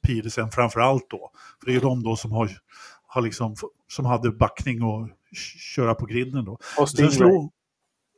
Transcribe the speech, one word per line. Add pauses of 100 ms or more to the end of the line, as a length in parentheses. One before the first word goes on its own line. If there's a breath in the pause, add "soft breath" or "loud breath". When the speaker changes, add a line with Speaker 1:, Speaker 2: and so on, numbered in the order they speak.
Speaker 1:
Piresen
framför
allt
då. (280 soft breath)
För
det
är
ju
de
då
som
har, (580 soft breath)
har
liksom
f-, (180)
som
hade
backning
och
k-, (600)
köra
på
griden
då.
Speaker 2:
Och
Speaker 1:
Sen
Speaker 2:
Stingray.
Speaker 1:
slog, (680)